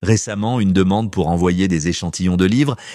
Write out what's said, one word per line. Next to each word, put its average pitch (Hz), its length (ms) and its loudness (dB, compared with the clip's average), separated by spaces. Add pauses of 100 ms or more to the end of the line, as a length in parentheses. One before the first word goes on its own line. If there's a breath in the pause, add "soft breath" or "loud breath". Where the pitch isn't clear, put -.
Récemment, 110 560 0
une 98 140 2
demande 95 400 2
pour 85 160 0
envoyer 90 400 2
des 80 180 0
échantillons 90 500 -2
de 90 80 2
livres 123 300 0 (200 loud breath)